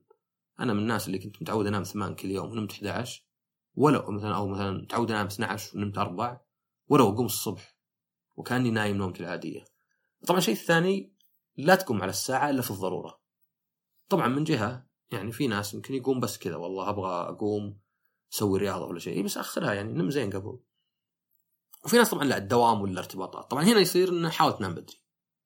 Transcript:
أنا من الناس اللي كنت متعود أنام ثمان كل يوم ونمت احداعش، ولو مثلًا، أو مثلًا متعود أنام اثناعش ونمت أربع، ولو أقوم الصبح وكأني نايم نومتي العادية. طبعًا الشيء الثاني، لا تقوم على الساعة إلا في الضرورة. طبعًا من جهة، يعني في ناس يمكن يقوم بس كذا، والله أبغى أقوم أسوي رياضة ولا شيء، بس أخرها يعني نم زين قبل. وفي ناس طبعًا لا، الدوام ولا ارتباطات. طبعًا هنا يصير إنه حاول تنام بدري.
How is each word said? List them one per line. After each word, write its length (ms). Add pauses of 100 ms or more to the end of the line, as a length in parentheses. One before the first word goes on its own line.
(600)
أنا 140
من 60
الناس 280
اللي 120
كنت 220
متعود 260
أنام 160
ثمان 320
كل 160
يوم 200
ونمت 200
احداعش، 560 (480)
ولو 360
مثلًا، 240
أو 120
مثلًا 240
متعود 400
أنام 140
اثناعش 500
ونمت 220
أربع، 420 (480)
ولو 220
أقوم 160
الصبح 520 (580)
وكأني 360
نايم 260
نومتي 260
العادية. 420 (640)
طبعًا 120
الشيء 140
الثاني، 600 (440)
لا 180
تقوم 260
على 80
الساعة 400
إلا 120
في 100
الضرورة. 500 (880)
طبعًا 180
من 160
جهة، 440 (240)
يعني 200
في 160
ناس 260
يمكن 200
يقوم 260
بس 180
كذا، 180
والله 340
أبغى 400
أقوم 500 (540)
أسوي 260
رياضة 260
ولا 140
شيء، 240
بس 140
أخرها 360
يعني 200
نم 160
زين 200
قبل. 300 (1300)
وفي 120
ناس 120
طبعًا 140
لا، 140
الدوام 440
ولا 180
ارتباطات. 520
طبعًا 120
هنا 160
يصير 300
إنه 200
حاول 280
تنام 180
بدري. 320 (380)